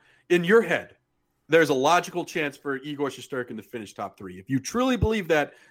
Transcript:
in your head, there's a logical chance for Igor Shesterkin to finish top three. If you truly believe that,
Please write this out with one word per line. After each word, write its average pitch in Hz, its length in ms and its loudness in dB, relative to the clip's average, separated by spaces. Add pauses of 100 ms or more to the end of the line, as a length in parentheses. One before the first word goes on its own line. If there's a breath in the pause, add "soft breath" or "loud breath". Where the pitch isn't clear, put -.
(280 soft breath)
in 175 160 4
your 214 180 6
head, 170 340 -4 (520)
there's 156 220 6
a 143 40 2
logical 175 500 0
chance 151 320 -6
for 139 220 -6
Igor 143 300 -6
Shesterkin 123 480 -8
to 110 60 -12
finish 107 320 -14
top 98 240 -10
three. 92 200 -16
If 95 100 -16
you 135 100 0
truly 247 380 0
believe 220 320 0
that, 147 260 2 (160 soft breath)